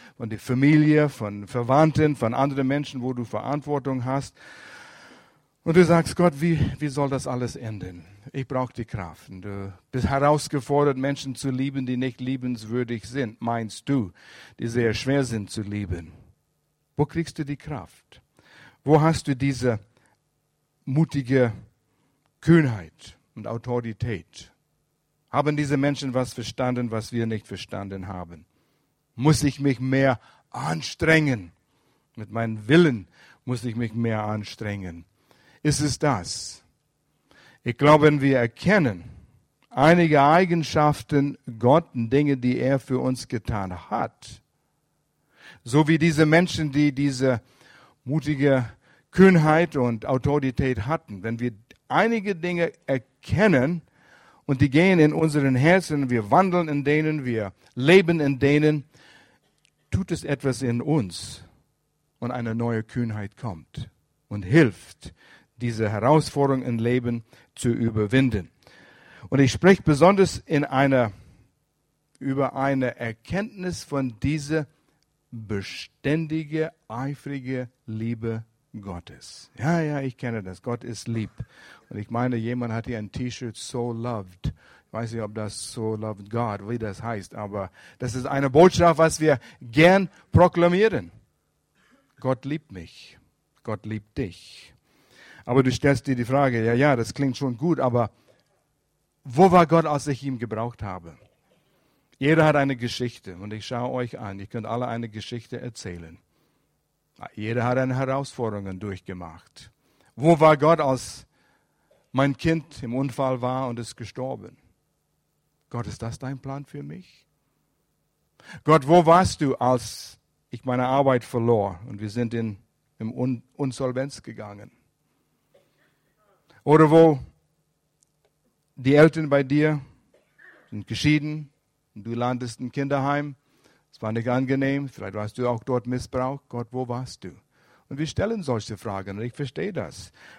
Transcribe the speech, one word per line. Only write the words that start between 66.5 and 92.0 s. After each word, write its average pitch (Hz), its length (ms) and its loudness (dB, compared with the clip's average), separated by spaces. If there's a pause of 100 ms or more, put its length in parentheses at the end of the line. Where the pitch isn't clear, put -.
im 120 160 -4
Leben 120 440 -2 (300)
zu - 160 -4
überwinden. 110 800 0 (800)
Und - 80 0
ich 135 140 4
spreche 185 320 4
besonders 175 560 4
in 147 260 -2
einer, 131 460 2 (1080)
über 135 380 -2
eine 135 420 -2
Erkenntnis 180 880 -8
von 131 360 -6
dieser 147 460 -2 (640)
beständige, 151 1400 -6 (140)
eifrige 131 800 -8 (160)
Liebe 113 600 -6 (340)
Gottes. - 800 -16
Ja, 165 240 0
ja, 147 200 -4
ich 131 140 -8
kenne 113 280 -8
das. 92 180 -14
Gott 120 220 -8
ist 117 240 -12
lieb. 113 240 -6 (580)
Und - 80 -12
ich 104 140 -10
meine, 123 240 -2
jemand 120 360 -6
hat 113 140 -6
hier 120 140 -8
ein 107 120 -12
T-Shirt, 123 460 -10
"So 120 340 -8
loved". 113 640 -8 (320)
Ich - 80 -20
weiß 113 180 -8
nicht, 113 120 -8
ob 104 100 -10
das 107 380 -10
"So 110 240 -4
loved 104 340 -10
God", 107 400 -4
wie 120 80 -4
das 107 240 -10
heißt, 110 320 -10
aber 101 380 -8 (260)
das 123 160 -6
ist 127 140 -6
eine 139 240 0
Botschaft, 165 480 6
was 160 200 2
wir 151 200 2 (200)
gern 165 480 4 (240)
proklamieren. 175 800 4 (1080)